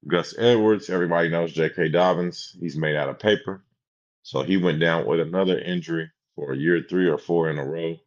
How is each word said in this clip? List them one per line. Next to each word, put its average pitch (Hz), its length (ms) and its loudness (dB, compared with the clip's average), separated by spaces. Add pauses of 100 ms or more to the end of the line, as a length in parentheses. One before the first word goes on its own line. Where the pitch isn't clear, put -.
Gus 82 320 -2
Edwards, 110 520 4
everybody 85 400 2
knows 82 240 -2
J 78 160 0
K 82 180 -2
Dobbins. 87 720 0
He's 82 160 -8
made 76 220 -2
out 73 100 -2
of 67 120 -8
paper. 101 440 0 (580)
So 67 220 -4
he 90 140 2
went 85 240 0
down 82 240 2
with 82 160 0
another 90 360 0
injury 82 540 -6 (240)
for 71 180 -8
year 78 340 0
three 90 200 0
or 76 100 2
four 82 320 0
in 73 80 -4
a 71 80 -6
row. 82 300 -6 (120)